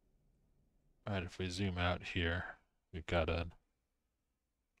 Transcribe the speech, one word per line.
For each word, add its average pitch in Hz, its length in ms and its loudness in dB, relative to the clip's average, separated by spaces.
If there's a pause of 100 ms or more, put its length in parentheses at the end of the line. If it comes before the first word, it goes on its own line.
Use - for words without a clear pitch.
(1080)
right, 95 160 0
if - 160 -8
we 92 100 0
zoom 90 280 0
out 87 240 2 (120)
here, 87 320 2 (480)
we've 85 120 -8
got 82 240 2
an 85 240 -2 (1300)